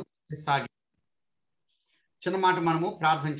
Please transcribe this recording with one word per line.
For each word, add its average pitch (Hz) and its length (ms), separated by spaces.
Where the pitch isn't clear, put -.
చేయసాగి. 139 520
చిన్న 185 160
మాట 185 220
మనము 165 380
ప్రార్థన 156 420